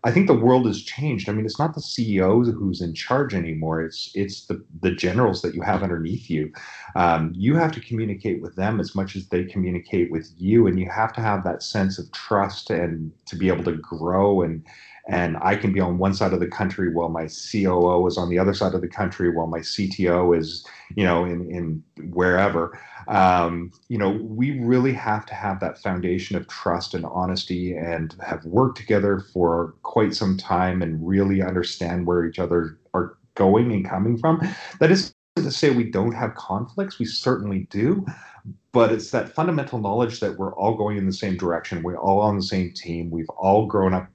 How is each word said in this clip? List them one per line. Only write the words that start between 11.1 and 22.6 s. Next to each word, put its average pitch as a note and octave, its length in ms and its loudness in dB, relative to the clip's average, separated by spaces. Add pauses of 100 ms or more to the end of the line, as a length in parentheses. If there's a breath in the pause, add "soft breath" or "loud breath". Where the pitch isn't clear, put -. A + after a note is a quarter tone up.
to A#2 100 -6
have G2+ 220 0
that F2 200 -4
sense F#2+ 340 -2
of E2 140 -10
trust - 580 -2
and E2 420 -2 (140)
to - 100 -12
be F#2 140 2
able F2 140 0
to E2+ 140 0
grow. F2+ 640 2
And, E2 200 -2 (440 loud breath)
and E2 340 0
I G2 140 2
can G2+ 180 0
be G2 60 2
on F2 180 2
one F#2+ 160 2
side F#2+ 200 0
of F2 60 0
the E2+ 80 0
country F#2 460 -2
while E2+ 160 0
my E2 180 -4
C G2 400 -2
O F#2 60 2
O F2+ 340 4
is F2 100 0
on F2 120 -2
the F2 100 2
other F#2+ 140 4
side F#2+ 200 0
of F2+ 80 -2
the F2 60 -6
country, F2+ 480 -2
while E2 120 -2
my E2 140 -4
C F#2+ 280 -4
T F#2+ 180 0
O F2 240 4
is, D#2+ 340 0 (300 loud breath)
you G2+ 80 2
know, F2 220 2
in, F2 260 -6
in D#2+ 320 -6 (280)
wherever. F2+ 680 2 (280 loud breath)